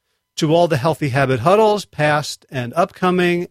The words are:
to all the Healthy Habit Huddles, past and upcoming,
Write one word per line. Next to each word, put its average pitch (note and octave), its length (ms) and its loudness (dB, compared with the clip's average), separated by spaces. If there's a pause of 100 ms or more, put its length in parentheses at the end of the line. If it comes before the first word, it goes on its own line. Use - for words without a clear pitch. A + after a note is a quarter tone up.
(380)
to D#3 180 0
all E3+ 140 4
the D#3 80 0
Healthy D3+ 320 -2
Habit C3 320 0
Huddles, G#3 420 2
past D3+ 680 -4
and A#2+ 240 -8
upcoming, F3+ 760 0